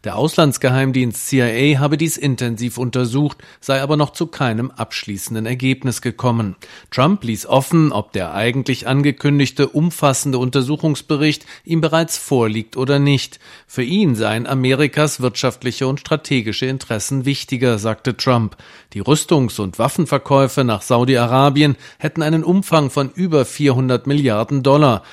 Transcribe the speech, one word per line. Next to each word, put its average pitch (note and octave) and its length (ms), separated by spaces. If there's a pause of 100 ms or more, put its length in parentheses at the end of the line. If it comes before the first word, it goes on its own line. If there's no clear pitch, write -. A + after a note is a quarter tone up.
Der G2 120
Auslandsgeheimdienst C3 1120
C C3+ 120
I B2 360
A C3 40
habe D3 180
dies E3 180
intensiv A#2+ 640
untersucht, B2+ 580 (240)
sei C3+ 220
aber D3 160
noch D3 160
zu E3 140
keinem - 180
abschließenden A2 1000
Ergebnis B2+ 560
gekommen. A2+ 540 (380)
Trump E3 320
ließ A2+ 220
offen, D3+ 440
ob - 220
der F2 200
eigentlich A#2+ 540
angekündigte C#3+ 800
umfassende C#3+ 720
Untersuchungsbericht C#3+ 1040 (200)
ihm E3 160
bereits D#3+ 360
vorliegt A2+ 600
oder C#3 240
nicht. C#3+ 400 (260)
Für - 160
ihn D#3+ 320
seien A2 320
Amerikas C3+ 760
wirtschaftliche B2 680
und C#3+ 100
strategische C3 680
Interessen C3 580
wichtiger, B2+ 560
sagte A2 360
Trump. A#2+ 400 (360)
Die G2+ 100
Rüstungs- C3+ 580
und G2 200
Waffenverkäufe C#3 840
nach A2 200
Saudi-Arabien C3 920 (240)
hätten D#3+ 240
einen D#3 220
Umfang E3 460
von C3+ 200
über D#3+ 360
vierhundert C3 600
Milliarden C3+ 560
Dollar. C3+ 400 (100)